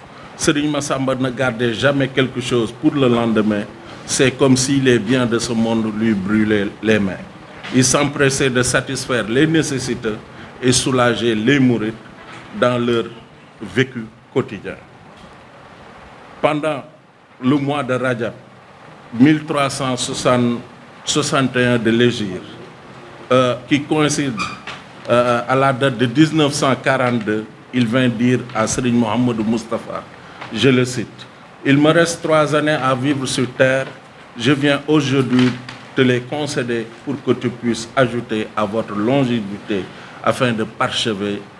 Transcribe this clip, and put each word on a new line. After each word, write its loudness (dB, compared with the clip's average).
Serigne 0
Massamba -2
ne -2
gardait -2
jamais 0
quelque -2
chose 0
pour 0
le 4
lendemain. 2
C'est 2
comme 4
si 0
les 6
biens 0
de 0
ce -4
monde 0
lui 2
brûlaient 2
les 2
mains. -2
Il 4
s'empressait 2
de 0
satisfaire -2
les 4
nécessités -2
et 2
soulager 2
les 2
mourides 2
dans 2
leur 0
vécu -2
quotidien. -6
Pendant -2
le 2
mois -2
de -2
Rajab, -2
mille 4
trois -2
cent -4
soixante, 0
soixante 0
et 4
un 4
de 2
l'Hégire, 2
euh, 2
qui 2
coïncide, 0
euh, 4
à 2
la 2
date 0
de 2
dix-neuf 4
cent 2
quarante-deux, 0
il 2
vint 2
dire 2
à 2
Serigne 0
Mohamedou 0
Moustapha, -4
je 2
le 4
cite, « -6
Il 4
me 4
reste 2
trois 2
années 2
à 2
vivre -2
sur -2
terre. 2
Je 2
viens 2
aujourd'hui 2
te 2
les 4
concéder -4
pour -6
que 0
tu -2
puisses -4
ajouter -2
à 0
votre -4
longévité -2
afin 0
de -2
parchever -4